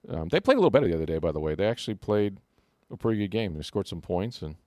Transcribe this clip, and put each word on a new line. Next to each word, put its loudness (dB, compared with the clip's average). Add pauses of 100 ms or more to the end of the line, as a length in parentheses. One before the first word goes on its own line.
Um, -6
they 2
played 4
a 4
little 6
better 4
the 2
other 0
day, -2
by 0
the -4
way. 0
They 0
actually -4
played 0 (520)
a -12
pretty 0
good -2
game. -2
They -8
scored -4
some -8
points -4
and -8 (100)